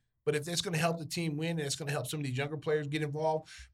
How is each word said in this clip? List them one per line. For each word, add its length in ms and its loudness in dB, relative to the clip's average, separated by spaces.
But 100 2
if 120 0
that's 160 0
gonna 160 0
help 200 2
the 60 -6
team 320 0
win 220 0
and 80 0
it's 100 -2
gonna 140 -4
help 160 -2
some 140 -2
of 40 -2
these 140 -2
younger 180 0
players 320 2
get 140 0
involved, 480 0